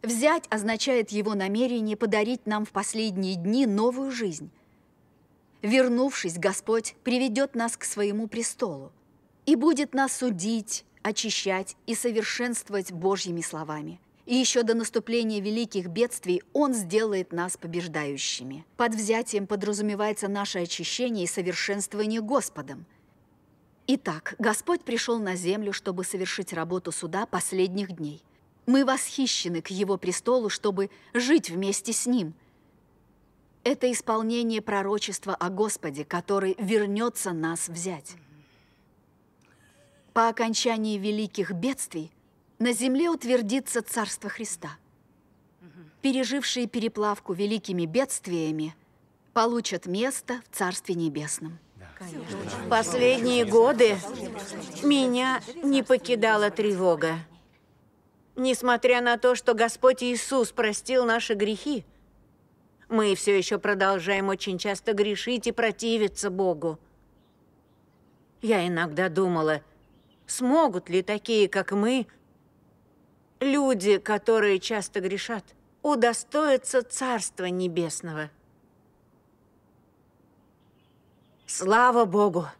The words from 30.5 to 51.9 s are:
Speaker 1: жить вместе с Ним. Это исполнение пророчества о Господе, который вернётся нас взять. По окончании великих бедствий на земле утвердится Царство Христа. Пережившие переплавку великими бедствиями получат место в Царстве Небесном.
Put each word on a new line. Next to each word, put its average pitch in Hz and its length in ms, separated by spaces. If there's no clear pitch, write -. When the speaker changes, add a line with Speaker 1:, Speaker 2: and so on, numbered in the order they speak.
Speaker 1:
жить 247 380
вместе 196 420
с - 140
Ним. 202 260
Это 247 280
исполнение 226 720
пророчества 202 720
о 180 160
Господе, 185 520
который 190 540
вернётся 208 720
нас 165 380
взять. 170 460
По 233 160
окончании 226 680
великих 202 540
бедствий 175 600
на 240 140
земле 262 380
утвердится 247 720
Царство 208 480
Христа. - 480
Пережившие 254 640
переплавку 208 680
великими 196 520
бедствиями 160 920
получат 233 540
место 240 600
в - 60
Царстве 180 400
Небесном. 160 640